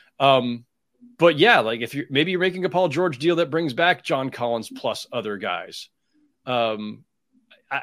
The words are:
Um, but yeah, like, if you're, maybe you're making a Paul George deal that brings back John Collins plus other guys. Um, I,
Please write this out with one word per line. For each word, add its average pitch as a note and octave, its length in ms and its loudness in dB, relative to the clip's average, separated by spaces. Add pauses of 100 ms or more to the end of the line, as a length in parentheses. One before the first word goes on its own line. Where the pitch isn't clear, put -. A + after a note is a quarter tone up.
(200)
Um, B2 460 2 (520)
but D#3+ 200 6
yeah, F#3+ 240 6
like, A2+ 180 -2
if A#2+ 160 -8
you're, C#3+ 140 -6
maybe D#3 220 0
you're F3 100 0
making F#3 240 -2
a F#3 40 0
Paul F3+ 200 2
George D3+ 300 -2
deal E3 180 2
that E3 120 0
brings D#3 240 -2
back E3+ 300 0
John C3+ 260 -4
Collins A#2 460 -4
plus - 380 -6
other G#2+ 240 -6
guys. F#2+ 500 -8 (580)
Um, A2 600 -4 (640)
I, C#3 120 -4